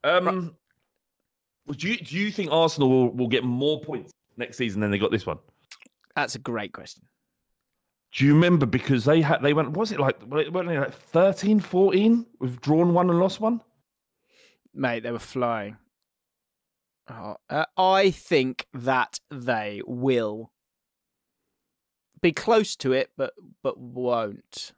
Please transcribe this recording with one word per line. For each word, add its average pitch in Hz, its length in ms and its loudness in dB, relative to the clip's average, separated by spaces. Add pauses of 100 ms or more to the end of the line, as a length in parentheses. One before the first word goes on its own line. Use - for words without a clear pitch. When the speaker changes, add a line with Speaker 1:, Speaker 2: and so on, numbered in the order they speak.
Speaker 1:
Um, 180 520 0 (1120)
Speaker 2:
Right. 143 100 -10
Speaker 1:
do 175 120 -8
you, 233 80 -4
do 170 200 -10
you 208 140 -2
think 170 200 -4
Arsenal 156 380 4
will, 127 260 4
will 123 120 -2
get 120 160 0
more 139 360 0
points 143 320 -10 (260)
next 117 200 -10
season 107 240 -2
than 104 80 0
they 101 80 0
got 101 140 0
this 107 140 -2
one? 80 120 -6 (800)
Speaker 2:
That's 143 200 -4
a 117 40 -12
great 113 340 -8
question. - 300 -20 (1120)
Speaker 1:
Do 131 100 2
you 147 80 6
remember, 165 320 6
because 120 400 0
they 160 160 6
had, 147 220 0
they 147 100 2
went, 151 200 0
was 214 180 -2
it 160 80 -4
like, 139 240 0
weren't 156 440 -4
they 165 120 -2
like 135 140 -4
thirteen, 196 680 2
fourteen 196 680 2 (140)
with 127 220 -6
drawn 165 320 4
one 180 160 4
and 170 100 2
lost 190 200 0
one? 226 220 -2 (1120)
Speaker 2:
Mate, 120 300 -4
they 117 80 -6
were 117 80 -6
flying. 117 580 -6 (1300)
Oh, 113 260 -12 (140)
uh, 151 160 -2 (120)
I 190 340 4
think 131 640 -2
that 127 460 -2 (100)
they 113 560 -4
will 117 680 -2 (1700)
be 175 100 4
close 214 460 0
to 131 160 0
it, 131 240 -2
but, 131 160 -4 (280)
but 127 160 -4
won't. 120 1000 -6